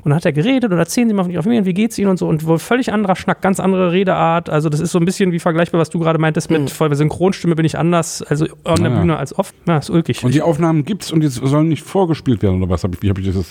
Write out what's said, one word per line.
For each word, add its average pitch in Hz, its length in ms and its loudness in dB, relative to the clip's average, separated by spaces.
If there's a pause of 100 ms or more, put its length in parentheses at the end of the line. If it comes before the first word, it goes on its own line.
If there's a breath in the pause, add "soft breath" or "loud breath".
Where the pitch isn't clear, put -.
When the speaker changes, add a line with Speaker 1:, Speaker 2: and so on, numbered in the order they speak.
Speaker 1:
Und 127 60 0
dann 147 60 2
hat 170 100 0
er 165 80 0
geredet 226 380 0
und 175 60 2
„Erzählen 233 300 0
Sie 220 80 0
mal 190 80 0
von 180 80 -4
Ihrer 175 120 -4
Familie, 220 220 2
wie 185 80 0
geht's 214 240 -2
Ihnen?“ 202 140 0
und 180 80 0
so. 175 80 -2
Und 160 180 -2
wohl 165 140 2
völlig 240 340 -2
anderer 202 220 0
Schnack, - 260 -4
ganz 190 180 0
andere 185 320 2
Redeart. 165 600 0
Also 156 180 0
das 147 120 0
ist 170 100 -4
so 185 80 2
ein 170 60 2
bisschen 185 260 0
wie 170 80 -2
vergleichbar, 170 420 0
was 151 80 -2
du - 80 -4
gerade 160 220 0
meintest 156 300 0
mit 160 140 2
Speaker 2:
Mhm. 135 40 -2
Speaker 1:
voll 151 260 0
Synchronstimme 165 600 0
bin 160 100 2
ich 147 120 -2
anders, 165 440 0
also 151 240 -2 (200)
an 165 180 2
der - 80 2
Speaker 3:
Ah, - 40 0
ja. - 40 2
Speaker 1:
Bühne 165 160 2
als 143 240 -8
off. - 140 -6 (120)
Ja, 170 120 2
ist 139 120 -4
ulkig. 165 360 0
Speaker 3:
Und 123 100 2
die 151 60 2
Aufnahmen 160 420 2
gibt's 160 260 -8
und 160 120 2
die 151 80 2
sollen 135 400 0
nicht 151 140 -2
vorgespielt 151 600 0
werden, 92 180 2
oder 92 80 0
was? 90 140 0
Hab 90 100 -2
ich, - 80 -10
wie 101 80 0
hab 98 80 0
ich 95 160 -2
das? 92 180 -2